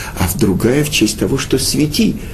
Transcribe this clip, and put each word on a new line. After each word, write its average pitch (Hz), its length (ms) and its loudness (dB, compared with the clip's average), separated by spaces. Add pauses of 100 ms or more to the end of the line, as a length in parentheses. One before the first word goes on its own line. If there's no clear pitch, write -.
(180)
а 90 100 0
в - 100 -4
другая 110 480 2
в 147 60 -4
честь - 280 0
того, 120 180 0
что 135 200 0
свети. 151 580 0 (180)